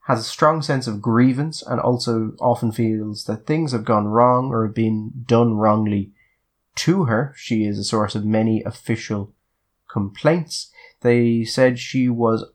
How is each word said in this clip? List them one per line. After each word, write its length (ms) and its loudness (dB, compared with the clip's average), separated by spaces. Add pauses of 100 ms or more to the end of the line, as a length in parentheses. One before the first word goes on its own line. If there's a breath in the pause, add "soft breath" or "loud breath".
has 120 0
a 60 -6
strong 360 2
sense 260 -2
of 140 -6
grievance 640 2
and 180 -4
also 600 0
often 300 0
feels 540 -2
that 220 -8
things 260 -2
have 140 -4
gone 200 2
wrong 440 4
or 160 -2
have 80 -6
been 360 -2 (140)
done 300 4
wrongly 580 0 (640 soft breath)
to 300 0
her. 340 0
She 260 -2
is 140 -4
a 60 -6
source 300 -2
of 120 -4
many 380 2
official 680 -6 (580)
complaints. 800 -2 (300 loud breath)
They 440 2
said 340 2
she 320 0
was 340 0 (100)